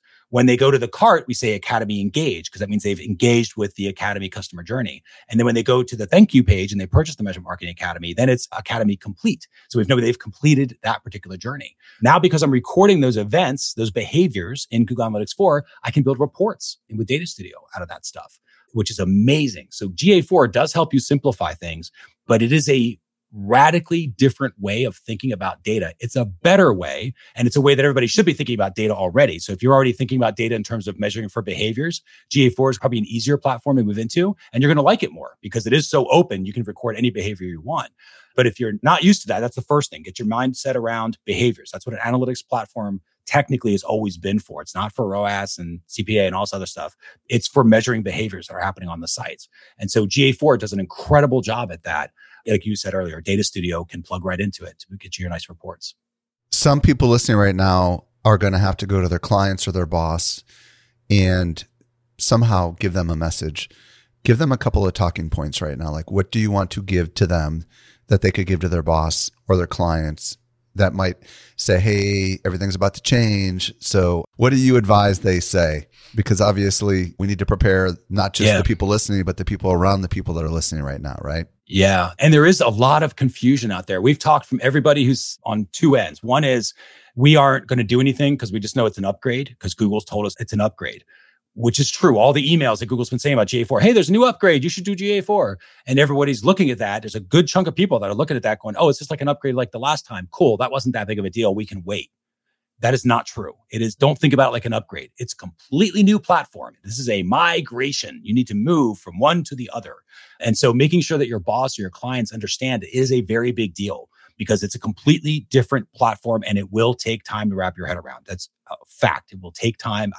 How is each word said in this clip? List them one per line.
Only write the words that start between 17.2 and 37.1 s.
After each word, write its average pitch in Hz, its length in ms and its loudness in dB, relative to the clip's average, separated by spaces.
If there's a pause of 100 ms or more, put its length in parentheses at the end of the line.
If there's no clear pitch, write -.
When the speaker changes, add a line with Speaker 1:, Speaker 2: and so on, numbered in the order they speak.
Speaker 1:
Studio - 320 -16 (160)
out 90 80 -10
of 87 60 -10
that 80 160 -16
stuff, - 340 -16 (320)
which 110 180 -2
is 107 80 -8
amazing. 104 720 2
So 101 200 -10
G 143 240 2
A 175 80 6
four 151 260 4
does 123 260 0
help 165 220 0
you 139 40 2
simplify 127 540 0
things, 82 380 -12 (340)
but 113 160 2
it 117 100 2
is 151 160 2
a 120 320 2 (380)
radically 156 680 2
different 127 500 0
way 104 280 -2
of 101 100 -6
thinking 120 340 -8
about 95 320 -6
data. 95 380 -2
It's - 160 -8
a 123 80 0
better 156 500 4
way, 85 400 -6 (220)
and 120 120 0
it's 147 100 -2
a 143 40 4
way 139 140 6
that 135 80 2
everybody 135 240 2
should 196 180 2
be 170 60 2
thinking 120 220 -4
about 98 220 -2
data 107 200 -2
already. 90 440 0
So - 120 -10
if 92 100 -8
you're 127 120 4
already 135 180 4
thinking 131 260 -4
about 110 200 0
data 113 180 -2
in 107 80 -4
terms 107 240 -8
of 98 100 -8
measuring 104 300 -6
for - 140 -8
behaviors, 110 600 -4 (280)
G 135 180 4
A - 20 4
four 131 200 2
is 120 80 -2
probably 120 220 -2
an 104 60 -2
easier 117 320 -2
platform 135 380 -2
to 123 80 2
move 104 140 -2
into, 170 400 -2 (160)
and 131 100 0
you're 147 100 4
gonna 143 120 2
like 208 180 4
it - 80 -4
more - 300 -18
because 107 260 -6
it 117 60 2
is 147 160 4
so 135 220 2
open. 110 340 4
You 104 80 -8
can 120 100 -6
record 107 320 -8
any 120 140 0
behavior 95 360 -6